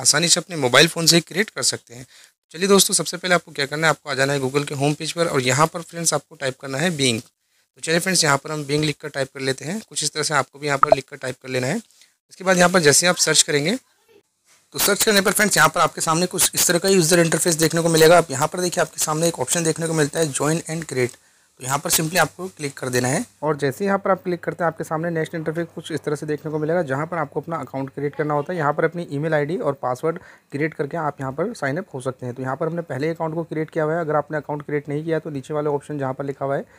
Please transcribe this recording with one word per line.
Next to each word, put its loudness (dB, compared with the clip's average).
आसानी 2
से 2
अपने -12
मोबाइल 6
फ़ोन -4
से 4
ही 4
क्रिएट -6
कर -10
सकते -4
हैं। -20
चलिए -2
दोस्तों, 4
सबसे -2
पहले 0
आपको -2
क्या -4
करना -2
है, 6
आपको -2
आ -2
जाना 2
है 0
Google -2
के -8
होम 2
पेज -8
पर 0
और 0
यहाँ 4
पर -4
फ्रेंड्स -4
आपको -6
टाइप -6
करना -8
है 0
Bing। 0
तो -20
चलिए 0
फ्रेंड्स, 0
यहाँ 4
पर -8
हम -6
Bing 0
लिखकर -6
टाइप -6
कर -12
लेते -4
हैं। -6
कुछ -8
इस -4
तरह -4
से -4
आपको -2
भी -8
यहाँ 0
पर 4
लिखकर -12
टाइप -8
कर -16
लेना -2
है। 0
इसके -16
बाद 4
यहाँ 8
पर 6
जैसे 6
ही 4
आप 2
सर्च 2
करेंगे, 0
तो -12
सर्च 2
करने 4
पर 2
फ्रेंड्स 2
यहाँ 8
पर 0
आपके 2
सामने 2
कुछ 0
इस 0
तरह 4
का 0
यूज़र 6
इंटरफेस 2
देखने 2
को 2
मिलेगा। 8
आप 2
यहाँ 0
पर -6
देखिए, 0
आपके -4
सामने 0
एक -4
ऑप्शन -2
देखने 0
को -2
मिलता 0
है 0
Join 0
and -8
Create। -2
तो -16
यहाँ -2
पर -4
simply 0
आपको 0
क्लिक -10
कर -8
देना 2
है 0
और 0
जैसे -2
ही 0
यहाँ 0
पर -2
आप 0
क्लिक -6
करते -4
हैं, 2
आपके -4
सामने -4
नेक्स्ट -4
इंटरफेस -4
कुछ -14
इस -4
तरह -4
से -10
देखने -6
को -2
मिलेगा, 0
जहाँ -4
पर -8
आपको -4
अपना -8
अकाउंट -8
क्रिएट -6
करना -2
होता -2
है। -6
यहाँ 2
पर 0
अपनी -4
ईमेल -2
आईडी 0
और -2
पासवर्ड -4
क्रिएट -4
करके -6
आप -4
यहाँ -6
पर -4
साइन -4
अप -10
हो -8
सकते -6
हैं। -8
तो -10
यहाँ -4
पर -2
हमने -6
पहले -4
अकाउंट -6
को -4
क्रिएट -6
किया -2
हुआ 0
है। -2
अगर -2
आपने -2
अकाउंट -6
क्रिएट -6
नहीं -6
किया -2
तो -8
नीचे -10
वाले -2
ऑप्शन -4
जहाँ -4
पर -10
लिखा -8
हुआ -2
है -6